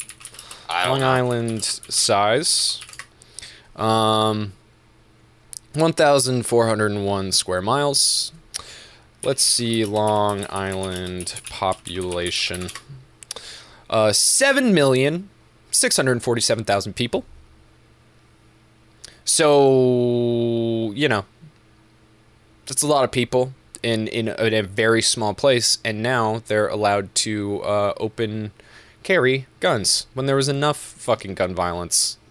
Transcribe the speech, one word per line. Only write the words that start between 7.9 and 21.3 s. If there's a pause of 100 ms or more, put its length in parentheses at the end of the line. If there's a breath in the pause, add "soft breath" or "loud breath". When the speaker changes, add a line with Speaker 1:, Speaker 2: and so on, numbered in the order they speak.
Speaker 2:
Let's
see,
Long
Island
population. (1200 loud breath)
Uh,
seven
million (420)
six
hundred
forty-seven
thousand
people. (2000 loud breath)
So,
you
know, (1400)